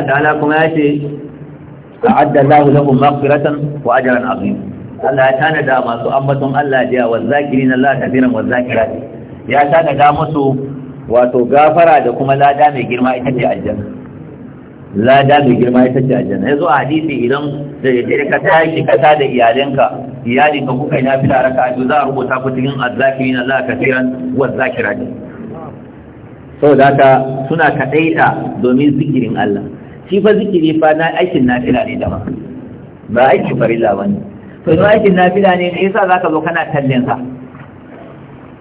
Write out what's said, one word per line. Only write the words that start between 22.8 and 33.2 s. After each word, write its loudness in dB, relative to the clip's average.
"الذاكرين -2
الله -2
كثيرا -2
والذاكرات." -2
Saboda 4
haka, 4
suna 0
kaɗaita -2
domin 2
zikirin -2
Allah. -2
Shi 0
fa 6
zikiri 0
fa 4
na -2
aikin 0
nafila 0
ne, -8
dama. -6
Ba 4